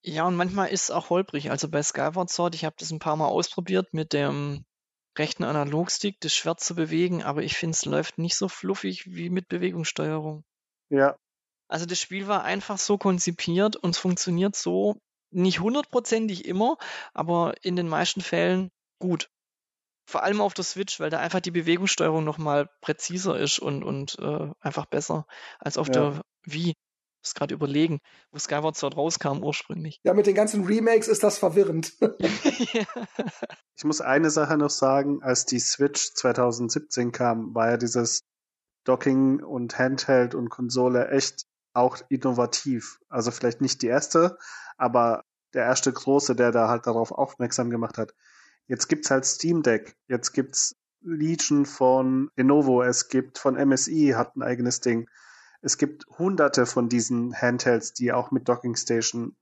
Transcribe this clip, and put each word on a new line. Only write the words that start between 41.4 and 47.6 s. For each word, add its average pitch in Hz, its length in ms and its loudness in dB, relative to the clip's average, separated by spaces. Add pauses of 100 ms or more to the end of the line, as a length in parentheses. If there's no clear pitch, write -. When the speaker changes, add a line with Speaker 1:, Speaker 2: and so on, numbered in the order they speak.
Speaker 2:
auch 123 240 2 (100)
innovativ. 123 880 -2 (100)
Also 120 220 -2
vielleicht - 300 -2
nicht 135 220 -2
die 117 60 0
erste, 165 500 2 (380)
aber 117 460 2 (320)
der 123 100 0
erste 127 280 2
große, 135 440 2
der 120 160 4
da 113 160 4
halt 117 180 0
darauf 113 260 0
aufmerksam 123 580 -2